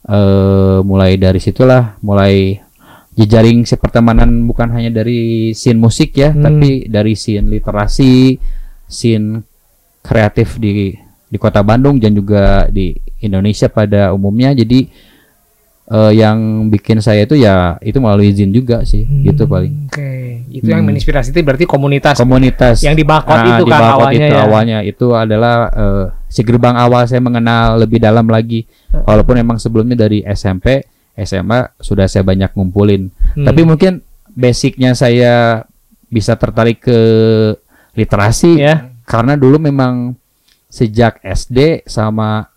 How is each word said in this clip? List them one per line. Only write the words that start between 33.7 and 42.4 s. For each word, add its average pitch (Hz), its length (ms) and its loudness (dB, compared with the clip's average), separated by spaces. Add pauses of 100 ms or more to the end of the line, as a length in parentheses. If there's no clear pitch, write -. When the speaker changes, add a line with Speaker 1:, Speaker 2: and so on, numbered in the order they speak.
Speaker 1:
basicnya 127 640 -2
saya 120 720 0 (420)
bisa 113 300 -2
tertarik 113 460 -2
ke 120 180 0 (920)
literasi 117 640 0
Speaker 2:
Ya. 147 340 0 (120)
Speaker 1:
karena 120 320 -2
dulu 135 220 2
memang 127 580 -2 (520)
sejak 113 540 -2
S - 260 -6
D 139 380 -2
sama 107 720 -4